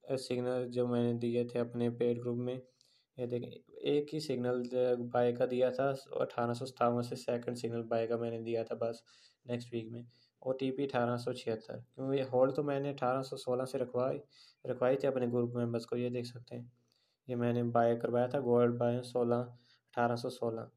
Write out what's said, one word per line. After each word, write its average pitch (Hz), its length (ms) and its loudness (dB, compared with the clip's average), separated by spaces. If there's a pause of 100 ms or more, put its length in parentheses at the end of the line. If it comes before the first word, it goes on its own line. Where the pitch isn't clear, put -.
(120)
सिग्नल 123 540 -2
जो 123 220 0
मैंने 120 260 2
दिए 120 320 0
थे 120 140 -2
अपने 120 300 0
paid 120 320 0
group 120 160 -2
में, 123 240 -4 (580)
ये 123 80 -4
देखें, - 500 -8
एक 147 360 2
ही 156 60 -4
signal 123 440 -2 (360)
बाय 120 340 2
का 123 120 2
दिया 123 260 2
था 135 180 0 (320)
अठारह 120 320 0
सौ 120 120 -4
सत्तावन 120 360 2
से, 120 140 -4
second 120 400 -4
signal 117 260 -4
buy 113 260 0
का 117 100 0
मैंने 117 220 -4
दिया 113 240 -2
था 117 120 -4
बस 117 280 -4 (440)
next 120 260 -6
week 113 180 -6
में, 120 160 -12 (400)
ओटीपी 131 380 -2
अठारह 120 320 2
सौ 123 160 -4
छिहत्तर, - 520 -6 (100)
क्योंकि 135 220 -2
ये 135 60 0
hold 127 320 4
तो 147 80 0
मैंने 143 260 0
अठारह 135 320 0
सौ 135 140 -8
सोलह 127 300 -2
से 131 120 -6
रखवाई, 127 420 -2 (460)
रखवाई 127 300 2
थी 139 120 2
अपने 127 200 2
group 120 280 2
members 117 300 0
को। 123 100 -4
ये 123 140 0
देख 123 160 -2
सकते 120 300 -14
हैं, 120 160 -12 (580)
ये 123 60 -2
मैंने 120 280 2
बाय 117 320 6
करवाया 120 320 2
था 139 120 0
gold 120 380 4
buy 120 240 0
सोलह, 120 360 0
अठारह - 800 -2
सौ 123 140 -4
सोलह। 113 480 -4